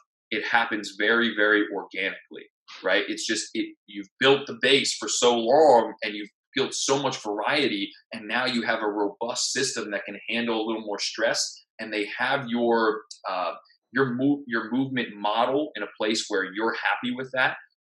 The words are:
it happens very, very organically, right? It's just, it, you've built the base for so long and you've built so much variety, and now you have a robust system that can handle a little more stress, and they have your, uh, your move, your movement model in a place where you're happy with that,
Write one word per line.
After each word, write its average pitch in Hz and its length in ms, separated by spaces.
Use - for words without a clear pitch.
it 107 140
happens 117 520
very, 113 380
very 104 380
organically, - 720
right? 95 240
It's - 200
just, 110 260
it, 110 220
you've 101 240
built 139 280
the 117 140
base 131 340
for 107 120
so 120 300
long 117 560
and 107 120
you've 104 140
built - 180
so 139 280
much 131 220
variety, 107 640
and 110 160
now 120 180
you 123 180
have 110 180
a 107 60
robust 104 640
system 117 380
that 98 140
can 101 140
handle 117 300
a 107 60
little 110 160
more 104 180
stress, - 640
and 110 140
they 104 120
have 131 320
your, 113 540
uh, 92 240
your 127 220
move, 139 320
your 110 240
movement 127 440
model 104 600
in 104 80
a 101 40
place 110 300
where 95 260
you're 113 200
happy 117 420
with 131 180
that, 131 220